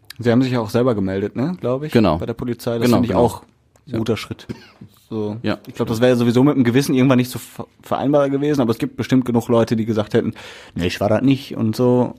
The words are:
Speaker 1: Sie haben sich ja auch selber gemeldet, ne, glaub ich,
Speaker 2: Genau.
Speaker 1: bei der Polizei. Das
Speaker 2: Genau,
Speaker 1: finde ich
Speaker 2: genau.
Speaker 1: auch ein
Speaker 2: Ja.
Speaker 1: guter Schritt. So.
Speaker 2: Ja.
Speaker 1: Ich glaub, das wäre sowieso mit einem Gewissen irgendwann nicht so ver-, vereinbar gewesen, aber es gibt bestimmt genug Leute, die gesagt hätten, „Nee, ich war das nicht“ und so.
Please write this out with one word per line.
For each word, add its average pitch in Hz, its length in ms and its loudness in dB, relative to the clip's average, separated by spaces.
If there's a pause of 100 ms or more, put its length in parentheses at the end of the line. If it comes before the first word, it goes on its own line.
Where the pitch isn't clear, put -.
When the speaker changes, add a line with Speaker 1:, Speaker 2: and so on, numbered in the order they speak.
(200)
Speaker 1:
Sie 117 120 0
haben 120 120 4
sich 127 80 -4
ja 127 80 -2
auch 110 100 -4
selber 120 260 2
gemeldet, 98 400 -4
ne, 165 240 -4
glaub 131 240 -4
ich, 156 80 -10
Speaker 2:
Genau. 92 280 4
Speaker 1:
bei 120 80 -8
der 117 80 -6
Polizei. 120 420 -6
Das 117 80 -2
Speaker 2:
Genau, 120 120 4
Speaker 1:
finde 113 100 0
ich 110 40 -4
Speaker 2:
genau. 113 120 2
Speaker 1:
auch - 180 0 (460)
ein - 40 -18
Speaker 2:
Ja. 120 60 -6
Speaker 1:
guter 110 200 -2
Schritt. - 300 -12 (640)
So. 107 320 -6
Speaker 2:
Ja. 104 260 -4
Speaker 1:
Ich - 80 -16
glaub, 120 120 -2
das 113 140 -2
wäre 127 160 4
sowieso 120 260 4
mit 143 120 4
einem 131 100 4
Gewissen 135 280 2
irgendwann 127 240 4
nicht 123 140 0
so 120 80 -10
ver-, - 280 -16 (140)
vereinbar 139 480 0
gewesen, 143 300 -2
aber 117 120 2
es 110 60 -2
gibt - 200 -6
bestimmt 127 260 2
genug 120 240 -2
Leute, 139 300 2
die 110 80 -2
gesagt 107 280 -2
hätten, 120 200 0 (420)
„Nee, 85 120 -2
ich - 120 -6
war 98 80 0
das 107 140 0
nicht“ 135 340 0
und 110 220 -2
so. 123 420 2